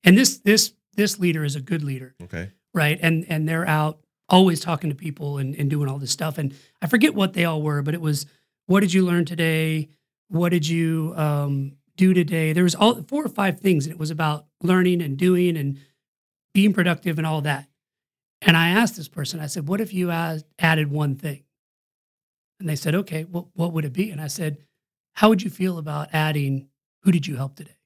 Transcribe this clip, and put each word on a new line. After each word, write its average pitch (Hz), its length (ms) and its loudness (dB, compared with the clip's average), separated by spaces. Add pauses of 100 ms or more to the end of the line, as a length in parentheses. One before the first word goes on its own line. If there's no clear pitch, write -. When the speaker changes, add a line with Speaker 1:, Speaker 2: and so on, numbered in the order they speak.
Speaker 1:
And 185 120 10
this, 262 220 2
this, 208 340 2 (220)
this 202 240 -2
leader 165 260 -2
is 139 120 -2
a 147 40 -8
good 151 220 -4
leader. 131 400 -8
Speaker 2:
Okay. 90 280 -10 (220)
Speaker 1:
Right? 151 300 0
And, 160 260 0
and 156 200 -2
they're 165 180 -2
out 156 340 -2 (280)
always 185 320 6
talking 165 300 -4
to 139 60 -8
people 143 420 -8
and, 135 180 -6
and 143 120 -2
doing 147 200 -2
all 135 100 -6
this 135 140 -8
stuff. 156 260 -6
And 139 160 -6 (260)
I 185 60 -4
forget 233 280 2
what 190 200 0
they 175 100 0
all 160 160 -2
were, 147 220 -2
but 151 120 -2
it 170 60 -8
was, 147 260 -2 (400)
"What 190 140 4
did 185 140 0
you 190 100 4
learn 175 200 0
today? 160 680 -2 (380)
What 175 220 0
did 165 180 0
you, 160 480 -2
um, 143 560 -2 (240)
do 185 180 4
today?" 160 380 2
There 175 100 2
was 175 140 2
all 214 260 4
four 294 220 -6
or 254 40 -4
five 190 300 -2
things, 165 280 2
and 156 60 -10
it 165 60 -16
was 156 140 -6
about 151 340 -4 (160)
learning 180 400 2
and 139 160 -6
doing 180 380 2
and 139 220 -4 (760)
being 196 180 4
productive 170 460 0
and 160 80 -2
all 156 140 -2
that. 143 280 -4 (720)
And 165 160 6
I 165 120 4
asked 226 280 2
this 156 120 -14
person, 160 320 -10
I 151 80 -10
said, 147 180 -8
"What 190 140 -2
if 220 120 -6
you 180 200 -2
add-, 165 320 -4 (160)
added 156 320 2
one 147 240 -2
thing?" 139 260 -10 (1160)
And 180 80 -6
they 151 80 -2
said, 151 180 -2
"Okay, 165 300 -4
what, 175 300 -8
what 170 180 -2
would 160 120 -2
it 143 80 -6
be?" 202 200 -4
And 147 80 -10
I - 80 -8
said, 151 300 -6 (560)
"How 214 140 4
would 208 140 4
you 220 80 -6
feel 185 260 -4
about 151 360 -8
adding, 147 560 -2 (340)
'Who 196 80 4
did 170 160 0
you 160 80 -8
help 135 220 -8
today?'" - 300 -20